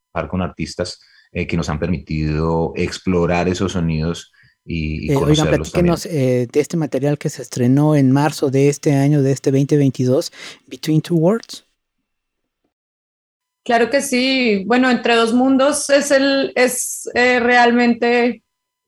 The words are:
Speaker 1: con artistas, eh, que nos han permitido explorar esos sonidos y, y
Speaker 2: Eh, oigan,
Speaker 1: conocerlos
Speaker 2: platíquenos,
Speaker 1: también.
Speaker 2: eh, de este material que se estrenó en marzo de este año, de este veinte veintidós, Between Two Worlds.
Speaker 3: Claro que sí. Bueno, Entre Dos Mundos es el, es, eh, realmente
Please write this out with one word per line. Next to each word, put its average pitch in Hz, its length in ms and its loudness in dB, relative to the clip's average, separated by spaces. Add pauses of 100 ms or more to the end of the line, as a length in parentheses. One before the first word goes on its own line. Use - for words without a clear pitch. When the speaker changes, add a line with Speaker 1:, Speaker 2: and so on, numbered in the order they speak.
(300)
Speaker 1:
con 92 100 -4
artistas, 90 600 -8 (320)
eh, 87 140 -4
que 90 100 -4
nos 80 120 -4
han 78 100 -2
permitido 80 960 -2
explorar 87 720 -2
esos 92 240 -4
sonidos 82 600 -4 (320)
y, 78 420 -6
y - 40 -2
Speaker 2:
Eh, 139 60 0
oigan, 135 60 0
Speaker 1:
conocerlos 151 480 0
Speaker 2:
platíquenos, 175 340 0
Speaker 1:
también. 160 200 -4
Speaker 2:
eh, 123 260 0
de 147 100 0
este - 160 -2
material 143 420 -2
que 165 100 -6
se 139 140 -12
estrenó 139 540 2
en 131 160 4
marzo 143 380 0
de 135 180 2
este 143 260 0
año, 143 280 2
de 135 100 2
este 139 180 -2
veinte 139 260 2
veintidós, 135 560 0 (340)
Between 156 340 -2
Two 175 160 -2
Worlds. 185 500 -2 (2000)
Speaker 3:
Claro 233 260 0
que 277 100 2
sí. 247 640 0
Bueno, 254 220 2
Entre 240 280 2
Dos 226 180 2
Mundos 269 560 2
es 285 200 2
el, 277 440 2
es, - 600 -2
eh, 247 260 2
realmente 240 1040 2 (460)